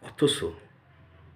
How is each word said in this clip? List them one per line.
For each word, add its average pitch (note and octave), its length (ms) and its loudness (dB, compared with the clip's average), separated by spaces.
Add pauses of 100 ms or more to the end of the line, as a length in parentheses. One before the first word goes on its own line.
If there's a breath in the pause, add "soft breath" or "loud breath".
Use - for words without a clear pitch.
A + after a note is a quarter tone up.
অথচ - 420 0 (920)